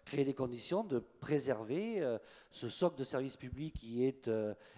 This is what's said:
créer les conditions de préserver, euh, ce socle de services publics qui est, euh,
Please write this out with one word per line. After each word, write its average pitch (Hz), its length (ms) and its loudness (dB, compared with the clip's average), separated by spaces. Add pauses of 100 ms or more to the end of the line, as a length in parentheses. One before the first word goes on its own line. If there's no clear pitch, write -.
créer 143 180 2
les 135 100 4
conditions 131 500 -2
de 160 140 0 (220)
préserver, 143 840 0
euh, 120 160 2 (320)
ce - 200 -6
socle 165 280 2
de 135 60 -2
services 131 340 -2
publics 143 380 -8
qui 117 280 0
est, 135 240 2
euh, 107 280 2 (220)